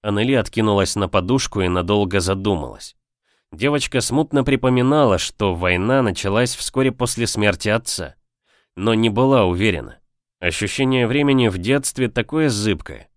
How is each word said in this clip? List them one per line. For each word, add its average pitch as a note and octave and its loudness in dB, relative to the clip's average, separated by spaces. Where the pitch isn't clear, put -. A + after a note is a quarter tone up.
Аннели G#2+ 0
откинулась G#2 2
на G2+ -2
подушку G#2 0
и F2+ 2
надолго F#2 0
задумалась. F#2+ -4
Девочка C3+ -2
смутно C#3+ 0
припоминала, B2+ 2
что F#2+ -2
война F2+ 0
началась G#2 -2
вскоре C3 -2
после A#2+ -4
смерти G#2 0
отца, G#2 -4
но G#2+ 0
не A2+ 2
была B2+ 4
уверена. F2+ -2
Ощущение A#2+ 0
времени C3+ 2
в F#2+ -2
детстве B2+ -2
такое D3 -2
зыбкое. G#2 -4